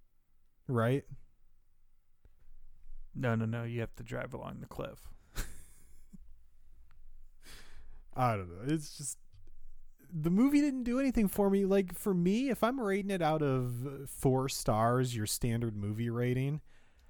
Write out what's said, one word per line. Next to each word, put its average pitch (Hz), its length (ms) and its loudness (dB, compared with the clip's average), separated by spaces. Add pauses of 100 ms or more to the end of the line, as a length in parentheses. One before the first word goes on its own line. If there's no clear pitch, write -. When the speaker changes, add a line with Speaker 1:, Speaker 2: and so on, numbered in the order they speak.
(680)
Speaker 1:
Right? 123 360 2 (2000)
Speaker 2:
No, 127 200 0
no, 113 100 2
no. 117 200 -2
You 117 160 -4
have 113 160 -6
to 120 60 -14
drive 123 320 -8
along - 260 -10
the 135 60 -12
cliff. - 340 -12 (340)
<laughs> - 100 -4 (2750)
Speaker 1:
I 123 200 4
don't 92 120 -4
know. 104 260 -4
It's 156 220 -6
just, - 220 -10 (960)
the 165 180 0
movie 277 300 6
didn't 262 240 2
do 240 160 2
anything 240 280 4
for 202 220 4
me. 196 140 4
Like, 190 300 4
for 202 200 0
me, 202 360 4
if 208 120 0
I'm 254 180 0
rating 202 300 0
it 185 120 0
out 156 200 4
of 131 680 0
four 131 400 4
stars, 120 680 2
your 107 100 0
standard 117 500 0
movie 107 340 -2
rating, 123 500 0 (500)